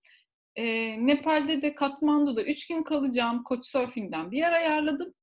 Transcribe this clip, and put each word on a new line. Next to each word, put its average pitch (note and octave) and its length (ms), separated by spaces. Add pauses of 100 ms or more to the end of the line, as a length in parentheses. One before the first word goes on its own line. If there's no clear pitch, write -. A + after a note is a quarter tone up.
(560)
Ee, A3+ 500
Nepal'de D4 560
de D4 120
Katmandu'da C#4+ 680
üç - 240
gün E4 160
kalacağım. A#3+ 680
Couchsurfing'den A#3+ 840
bir A#3+ 80
yer E4+ 140
ayarladım. D#4 720